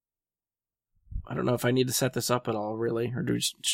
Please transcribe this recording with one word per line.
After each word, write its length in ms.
I 80
don't 140
know 80
if 100
I 60
need 160
to 60
set 200
this 160
up 180
at 80
all, 220
really, 380
or 80
do 100
we 60
just, 160
do 180